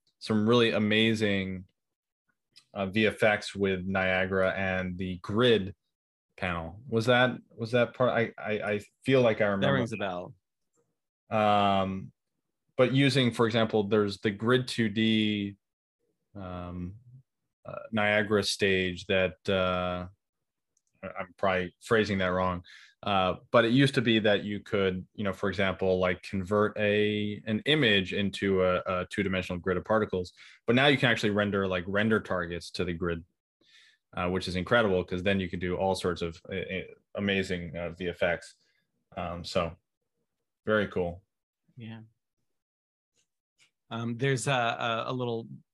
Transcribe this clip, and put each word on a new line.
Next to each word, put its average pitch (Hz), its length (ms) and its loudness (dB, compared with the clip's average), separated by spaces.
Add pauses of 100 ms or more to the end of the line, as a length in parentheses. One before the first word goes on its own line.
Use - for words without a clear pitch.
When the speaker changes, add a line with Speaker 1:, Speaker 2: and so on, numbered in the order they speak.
(200)
Speaker 1:
some 107 280 2
really 117 220 6
amazing, 104 920 2 (1080)
uh, 98 120 -4
V 104 220 2
F 98 140 -2
X 104 320 0
with 95 300 -2
Niagara 95 720 0
and 92 400 -4
the 92 240 -6
grid 104 540 2 (640)
panel. 85 500 -6
Was 113 180 0
that, 123 260 4 (240)
was 113 160 -8
that 120 200 2
part? 123 180 0
I, 110 280 -2
I, 104 140 -6
I 104 280 -4 (240)
feel 131 160 4
like 113 200 4
I 107 60 4
remember. 98 200 0
Speaker 2:
That - 60 2
rings 123 200 0
a 107 40 -8
bell. 92 360 -8 (1000)
Speaker 1:
Um, 101 840 2 (640)
but 131 140 4
using, 135 400 4
for 117 140 2
example, 110 420 2
there's 104 320 2
the 113 100 0
Grid 120 380 0
two 113 200 0
D, 107 680 0 (800)
um, 90 580 -10 (720)
uh, - 80 -12 (180)
Niagara 104 500 2
stage 92 640 0
that, 92 300 0 (120)
uh, 90 580 0 (960)
I, 95 60 -12 (100)
I'm 92 200 -12
probably 92 440 0
phrasing 104 360 2
that 92 100 0
wrong. 90 340 0 (400)
Uh, 92 320 2 (180)
but 120 120 8
it 117 60 2
used 139 240 4
to 131 60 2
be 113 180 4
that 104 240 2
you 101 160 -6
could, 95 560 -2
you - 80 -8
know, 98 100 -2
for 98 160 -4
example, 95 520 0
like, 92 220 0
convert 104 540 0
a, 104 720 0
an 110 200 -2
image 107 460 4
into 98 520 0
a, 90 220 2
a 92 240 -4
two-dimensional 92 500 -4
grid 90 160 -2
of 87 80 -6
particles. 104 480 -2 (340)
But 117 80 4
now 135 140 6
you 143 100 4
can 127 120 4
actually 110 200 2
render, 101 380 0
like, 90 180 -2
render 104 320 2
targets 87 540 -6
to 92 120 -4
the 87 100 -4
grid, 85 280 -4 (920)
uh, 90 120 -2
which 92 200 -4
is 87 80 -6
incredible, 92 480 2
'cause 90 180 -6
then 98 160 0
you 90 100 -2
can 82 120 -8
do 90 160 -4
all 95 180 0
sorts 90 260 -4
of, 85 200 -8 (100)
uh, 98 60 -6
uh, 90 260 -6 (320)
amazing, 95 600 -4
uh, 85 140 -8
V 87 180 -8
F - 140 -4
X. 87 320 -2 (640)
Um, 87 280 -8
so 85 320 -2 (880)
very 107 240 2
cool. 90 340 -6 (540)
Speaker 2:
Yeah. 113 240 -14 (1900)
Um, 117 260 -6
there's 135 320 0
a, 120 580 -2
a, 131 60 -6
a - 0 -
little 120 340 -6 (280)